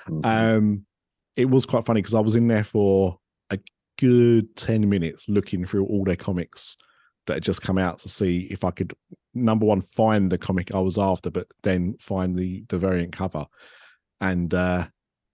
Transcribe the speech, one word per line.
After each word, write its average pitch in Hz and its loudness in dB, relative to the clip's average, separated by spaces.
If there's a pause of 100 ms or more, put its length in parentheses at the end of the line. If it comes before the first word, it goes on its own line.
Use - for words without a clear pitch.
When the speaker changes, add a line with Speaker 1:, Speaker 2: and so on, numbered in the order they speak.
Speaker 1:
Mm-hmm. 78 -6 (320)
Speaker 2:
Um, 104 0 (520)
it 127 2
was 131 4
quite 113 0
funny 113 2
'cause 98 -4
I 113 4
was 107 2
in 117 4
there 107 2
for 98 2 (320)
a 98 -6 (380)
good 120 4
ten 107 0
minutes 87 -2
looking 98 -2
through 98 -2
all 98 -2
their 92 0
comics, - -6 (520)
that 80 -4
had 80 -6
just - -4
come 92 -2
out 92 -2
to - -14
see 90 -2
if 98 -6
I 92 0
could, - -8 (400)
number 110 0
one, 104 2
find 107 2
the 90 0
comic 92 -4
I 98 0
was 92 0
after, 95 -2
but 87 -8 (160)
then 92 0
find 92 -4
the, 92 -6
the 95 -4
variant 87 -2
cover. 82 -6 (760)
And, 90 -2
uh, 90 0 (460)